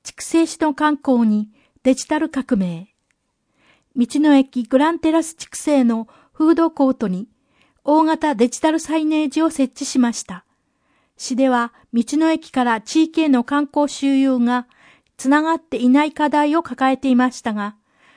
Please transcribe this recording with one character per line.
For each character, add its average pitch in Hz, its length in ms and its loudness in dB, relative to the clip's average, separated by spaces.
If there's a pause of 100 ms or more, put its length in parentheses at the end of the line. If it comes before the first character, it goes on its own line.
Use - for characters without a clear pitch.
筑 - 180 -16
西 330 240 0
市 - 140 -16
の 311 120 0
観 302 260 -2
光 247 240 0
に 214 280 0 (320)
デ 262 120 2
ジ 262 120 -6
タ 302 140 -2
ル 311 80 -2
革 262 280 -4
命。 180 380 -6 (1000)
道 240 100 0 (140)
の 302 160 6
駅 269 260 0
グ 254 160 0
ラ 311 140 4
ン 339 80 -6
テ 320 100 0
ラ 320 140 2
ス - 100 -12
筑 - 240 -16
西 285 240 2
の 226 240 0 (240)
フ 311 220 2
ー - 20 4
ド 330 160 2
コ 277 200 0
ー 262 40 -2
ト 240 140 -4
に 185 180 -6 (560)
大 311 220 2
型 311 320 0
デ 233 120 2
ジ - 140 -8
タ 311 80 2
ル 311 80 -2
サ 320 200 -4
イ 320 60 -2
ネ 311 200 0
ー 285 60 -2
ジ 311 120 -2
を 320 80 2
設 269 220 -2
置 - 120 -12
し - 140 -4
ま 240 140 2
し - 100 -10
た。 185 220 -16 (720)
市 - 180 -10
で 269 140 2
は 240 260 -2 (180)
道 233 180 0
の 311 200 2
駅 320 220 -4
か 262 100 0
ら 233 180 0
地 320 260 0
域 320 160 -2
へ 311 60 2
の 262 140 4
観 285 240 -2
光 294 220 -2
周 277 260 -2
遊 269 240 2
が 247 300 -2 (480)
つ - 120 -6
な 294 140 2
が 320 120 0
っ 320 40 -4
て - 180 -10
い 247 120 0
な 277 160 4
い 302 80 -4
課 302 160 -2
題 294 260 0
を 330 80 0
抱 262 300 -2
え 262 40 0
て 269 120 -4
い 254 80 4
ま 247 160 2
し - 100 -18
た 226 100 -6
が、 208 220 -6 (420)